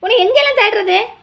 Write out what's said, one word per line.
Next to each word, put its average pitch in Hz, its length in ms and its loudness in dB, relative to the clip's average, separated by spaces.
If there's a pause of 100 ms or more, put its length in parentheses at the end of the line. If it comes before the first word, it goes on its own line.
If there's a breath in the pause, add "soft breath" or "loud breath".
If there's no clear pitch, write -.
உன்னை 403 180 -2
எங்கெல்லாம் 523 420 2
தேடுறது? 415 380 0 (240)